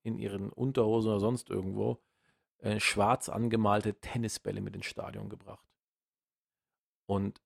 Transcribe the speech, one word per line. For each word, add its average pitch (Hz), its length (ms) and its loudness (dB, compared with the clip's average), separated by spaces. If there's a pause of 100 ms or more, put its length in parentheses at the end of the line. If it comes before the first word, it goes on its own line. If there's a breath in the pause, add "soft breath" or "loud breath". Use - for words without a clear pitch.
in 113 160 -4
ihren 101 320 -6
Unterhosen 113 640 2
oder 101 80 2
sonst 117 300 0
irgendwo, 101 520 -2 (560)
äh, 107 220 -2
schwarz - 480 2
angemalte 107 720 2
Tennisbälle - 640 -4
mit - 140 -8
ins - 100 -8
Stadion - 420 -8
gebracht. - 400 -16 (1400)
Und - 400 -2